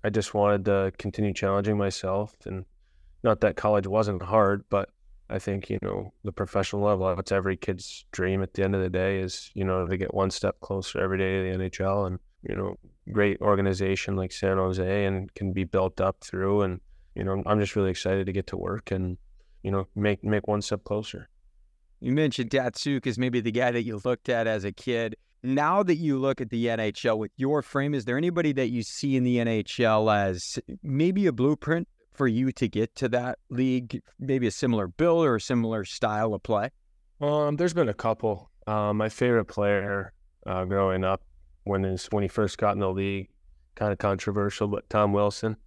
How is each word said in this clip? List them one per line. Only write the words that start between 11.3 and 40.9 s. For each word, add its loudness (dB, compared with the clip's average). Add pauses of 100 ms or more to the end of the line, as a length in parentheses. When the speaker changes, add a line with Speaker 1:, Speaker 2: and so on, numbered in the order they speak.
Speaker 1:
to 0
the -2
N -2
H -6
L. 0
And, -4 (280)
you -4
know, -4 (340)
great 2
organization 2
like -4
San 0
Jose 0
and -4
can -4
be -2
built 0
up 0
through. 0
And, -2 (340)
you -4
know, -2
I'm 2
just -2
really 2
excited -2
to -4
get -2
to -8
work -6
and, -2 (460)
you -2
know, 0
make, 0
make 0
one 0
step -6
closer. -6 (720)
Speaker 2:
You -2
mentioned 0
Datsyuk -2
as -2
maybe 0
the -2
guy 2
that 0
you -6
looked -2
at 0
as 0
a -4
kid. -4 (260)
Now 2
that 2
you 0
look 0
at -6
the 0
N 0
H -2
L 4
with -4
your 0
frame, -2
is -2
there 0
anybody 0
that 0
you -2
see -2
in 4
the 4
N 2
H -2
L 4
as 0 (240)
maybe 2
a 6
blueprint 0 (260)
for 2
you 2
to 0
get -2
to -2
that -2 (100)
league, 0 (200)
maybe 0
a 2
similar 0
build 2
or 2
a -2
similar 0
style -2
of -8
play? 0 (500)
Speaker 1:
Um, 0
there's 0
been 2
a -4
couple. -2 (160)
Uh, 0
my 2
favorite 2
player, 0 (320)
uh, -2
growing 2